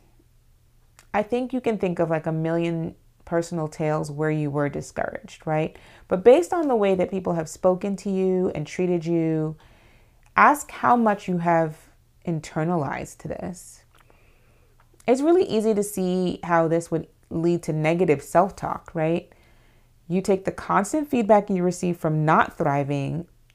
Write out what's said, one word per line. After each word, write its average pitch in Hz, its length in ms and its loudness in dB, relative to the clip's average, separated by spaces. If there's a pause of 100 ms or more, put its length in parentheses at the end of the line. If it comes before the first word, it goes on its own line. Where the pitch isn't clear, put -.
(1120)
I 208 100 0
think 247 300 -4
you 254 80 -2
can 220 180 -2
think 180 200 -2
of, 165 120 0
like, 160 160 -2
a 160 60 -2
million 165 640 -2 (300)
personal 170 440 -2
tales 156 420 -4
where 151 200 -2
you 151 200 -2
were 143 180 0
discouraged, - 800 -8
right? 156 300 -2 (320)
But 185 160 0
based 311 280 8
on 330 160 0
the 247 80 2
way 196 180 2
that 180 160 0
people 185 240 -4
have 160 140 -4
spoken 185 480 0
to 196 140 -6
you 185 440 0
and 151 120 -6
treated 175 400 -2
you, 160 500 0 (800)
ask 262 340 6
how 247 260 2
much 214 320 0
you 180 100 0
have 165 380 2 (500)
internalized 160 960 -4
this. - 600 -12 (1200)
It's 254 140 4
really 349 240 4
easy 220 300 0
to 208 80 0
see 185 600 -2
how 165 260 2
this 165 220 -2
would 165 160 -4 (240)
lead 170 340 0
to 165 80 -4
negative 156 500 0
self-talk, - 720 -2
right? 165 380 -2 (760)
You 180 120 0
take 190 240 0
the 185 80 -4
constant 208 560 -2
feedback 208 400 2
you 180 140 0
receive 180 340 -2
from 156 280 0
not 170 320 2
thriving 143 680 -2 (280)